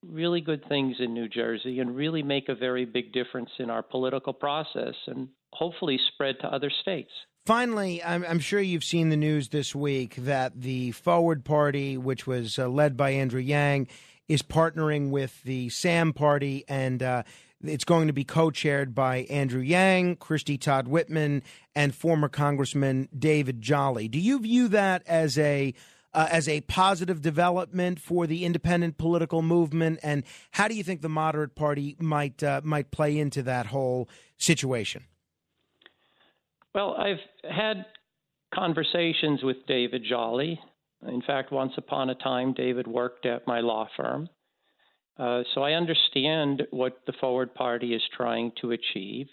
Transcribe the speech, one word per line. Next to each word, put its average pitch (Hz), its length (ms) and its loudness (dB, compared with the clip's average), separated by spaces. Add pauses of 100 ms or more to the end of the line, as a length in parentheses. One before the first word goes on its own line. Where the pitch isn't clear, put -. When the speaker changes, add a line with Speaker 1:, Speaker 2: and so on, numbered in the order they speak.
Speaker 1:
really 170 380 -2
good 151 300 -4
things 135 300 0
in 120 140 -2
New 117 140 -4
Jersey 117 540 -4
and 123 120 -2
really 151 300 -2
make 139 240 -2
a 135 80 -2
very 127 300 -2
big 113 260 -6
difference 123 380 -4 (100)
in 123 100 -6
our 117 140 -4
political 131 480 -4
process 143 640 -4 (120)
and 131 200 -10 (240)
hopefully 160 480 -2 (140)
spread 135 260 -2
to - 80 -6
other 139 240 -2 (100)
states. 175 300 -6 (340)
Speaker 2:
Finally, 214 560 0
I'm, 175 220 -2
I'm 170 160 0
sure 202 220 0
you've 180 220 -2
seen 165 260 2
the 156 80 4
news 151 320 0
this 143 260 -4
week 139 400 -2
that 127 460 -2
the 127 300 -4
Forward 170 520 2
Party, 143 540 2
which 131 280 -4
was, 123 320 -4
uh, 127 120 0
led 143 260 4
by 139 140 2
Andrew 131 320 0
Yang, 139 480 2 (400)
is 151 120 4
partnering 151 680 2
with 135 340 -4
the 127 240 -4
Sam 165 460 2
Party, 143 560 2
and, 131 340 0
uh, 127 200 -2 (400)
it's 151 200 -4
going 165 240 4
to 151 60 2
be 139 100 -2
co-chaired 143 720 2
by 131 220 2 (120)
Andrew 131 320 0
Yang, 180 540 4
Christy 147 420 -2
Todd 135 300 2
Whitman, 151 560 0 (320)
and 143 180 2
former 160 340 2
Congressman 139 800 0 (100)
David 135 440 2
Jolly. 131 460 0
Do 123 120 -2
you 254 200 2
view 240 300 4
that 190 360 4
as 160 320 2
a, 143 380 2 (360)
uh, 160 200 4
as 165 180 2
a 151 120 0
positive 185 600 2
development 180 760 0
for 175 260 0
the 165 200 -2
independent 170 520 2
political 165 460 2
movement, 165 580 2
and 147 220 0 (280)
how 202 160 2
do 226 60 -2
you 208 100 -4
think 165 180 -4
the 160 80 -2
moderate 156 440 -2
party 147 460 -2
might, 147 420 -2
uh, 143 220 0
might 151 260 -2
play 151 300 0
into 139 240 -2
that 123 240 -2
whole 127 420 -2 (280)
situation? 127 680 0 (1700)
Speaker 1:
Well, 202 220 -2
I've 196 220 -2 (300)
had 190 380 -4 (680)
conversations 165 880 0
with 131 140 0 (100)
David 123 420 0
Jolly. 123 500 -2 (480)
In 123 140 -4
fact, 135 300 -4
once 135 260 -2
upon 135 320 -4
a 131 60 -4
time, 127 380 -2
David 127 340 -2
worked 123 400 -4
at 120 180 -4
my 120 140 0
law 113 360 0
firm. 135 340 -4 (880)
Uh, 123 260 -2 (100)
so 135 80 -2
I 143 120 0
understand 151 1000 2
what 127 340 -2
the 131 140 -6
Forward 127 340 0
Party 120 400 -2
is 113 80 -2 (140)
trying 117 460 -2
to 120 100 -4
achieve. 113 600 -6